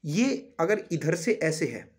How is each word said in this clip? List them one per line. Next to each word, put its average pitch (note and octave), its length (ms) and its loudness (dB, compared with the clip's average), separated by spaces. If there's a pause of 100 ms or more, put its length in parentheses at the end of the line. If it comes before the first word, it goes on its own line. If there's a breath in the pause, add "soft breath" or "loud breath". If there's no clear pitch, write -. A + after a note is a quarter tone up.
ये A3+ 560 0
अगर G3 320 2
इधर D#3 220 0
से E3 180 0
ऐसे D#3+ 340 0
है A#2 320 -8